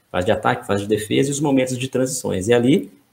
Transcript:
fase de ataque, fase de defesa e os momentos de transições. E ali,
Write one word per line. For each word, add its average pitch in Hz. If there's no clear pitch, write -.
fase 92
de 107
ataque, 120
fase 101
de 101
defesa 135
e -
os 139
momentos 131
de 131
transições. 107
E 117
ali, 120